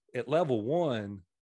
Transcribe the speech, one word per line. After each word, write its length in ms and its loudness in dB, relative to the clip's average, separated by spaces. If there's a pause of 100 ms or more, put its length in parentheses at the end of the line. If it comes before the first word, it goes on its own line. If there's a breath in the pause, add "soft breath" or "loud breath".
(140)
at 140 -4
level 340 2
one, 580 0 (240)